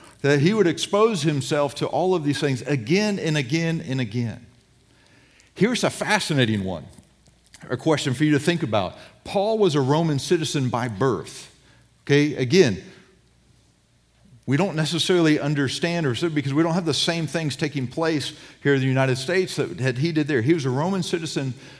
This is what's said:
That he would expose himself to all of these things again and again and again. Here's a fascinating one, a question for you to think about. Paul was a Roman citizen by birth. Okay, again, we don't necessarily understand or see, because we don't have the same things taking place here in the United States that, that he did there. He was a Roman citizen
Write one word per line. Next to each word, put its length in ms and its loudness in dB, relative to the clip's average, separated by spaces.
That 180 4
he 140 4
would 140 4
expose 560 2
himself 520 0
to 120 -2
all 280 0
of 80 -2
these 160 0
things 240 0
again 560 0
and 180 -2
again 500 -2
and 120 -2
again. 460 -4
Here's 280 2
a 60 2
fascinating 720 0
one, 220 -6
a 80 -4
question 360 0
for 100 0
you 80 4
to 80 4
think 240 0
about. 340 -2
Paul 340 -2
was 180 2
a 60 2
Roman 380 2
citizen 500 -2
by 180 -2
birth. 680 -4
Okay, 320 2
again, 460 4
we 100 2
don't 180 0
necessarily 640 2
understand 680 -2
or 100 0
see, 120 -2
because 260 -2
we 100 2
don't 100 0
have 120 -2
the 80 0
same 340 -2
things 280 -4
taking 320 -4
place 460 -2
here 100 4
in 80 2
the 60 0
United 300 2
States 380 -2
that, 220 -4
that 220 -2
he 120 0
did 160 0
there. 140 2
He 120 2
was 120 0
a 40 0
Roman 340 -2
citizen 500 -4